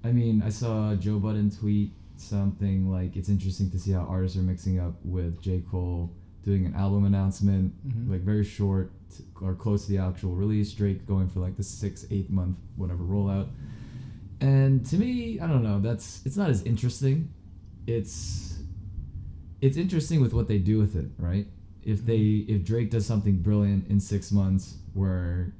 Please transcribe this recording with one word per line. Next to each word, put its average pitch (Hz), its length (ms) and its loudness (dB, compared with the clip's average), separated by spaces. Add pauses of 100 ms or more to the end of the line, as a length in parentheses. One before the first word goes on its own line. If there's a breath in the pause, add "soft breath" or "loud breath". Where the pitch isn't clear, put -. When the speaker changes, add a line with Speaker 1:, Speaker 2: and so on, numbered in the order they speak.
Speaker 1:
I 117 80 0
mean, 117 340 4
I 110 40 0
saw 107 460 0
Joe 104 240 0
Budden 104 320 2
tweet 104 400 0 (240)
something 95 760 0
like, 92 240 -2
"It's 98 140 -4
interesting 95 420 0
to 92 80 -2
see 98 120 -2
how 92 100 2
artists 92 360 -2
are 92 40 0
mixing 92 380 0
up 85 140 -2 (100)
with 87 380 -4
J. 92 280 0
Cole 87 420 -2 (320 loud breath)
doing 98 220 4
an 90 100 -2
album 98 300 4
announcement, 98 680 4 (140)
Speaker 2:
Mm-hmm. 117 240 -2
Speaker 1:
like, 90 100 0
very 104 220 2
short 98 480 0 (240)
t-, - 80 -16 (180)
or 95 140 -2
close 101 300 0
to 101 60 -2
the 98 60 2
actual 92 380 -2
release, 104 380 0
Drake 101 340 0
going 95 200 2
for, 92 120 -4
like, 92 180 -4
the 98 60 -4
six, - 480 -6
eight 98 180 -2
month, 92 280 0 (180)
whatever, 90 280 -4
rollout." 98 440 0 (920 loud breath)
And 135 460 6
to 160 100 0
me, 233 420 0
I 170 80 -4
don't 135 160 4
know, 104 180 2
that's, - 440 -4
it's 135 120 -4
not 175 120 2
as 104 140 4
interesting. 131 680 0 (540)
It's, - 720 -4 (1000)
it's 135 160 4
interesting 165 460 2
with 110 120 2
what 113 140 2
they 107 120 2
do 104 180 4
with 104 180 4
it, 76 120 -2 (100)
right? 87 300 -2 (360)
If 107 220 -2
they, 113 140 4
Speaker 2:
Mm-hmm. 107 360 4
Speaker 1:
if 92 80 2
Drake 110 280 0
does 110 140 2
something 101 320 2
brilliant 101 520 2
in 101 100 6
six 98 320 -2
months 95 440 2 (180)
where 90 680 0